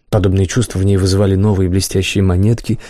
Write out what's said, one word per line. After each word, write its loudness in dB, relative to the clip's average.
Подобные 2
чувства -2
в 0
ней 2
вызывали 2
новые 2
блестящие -2
монетки, 0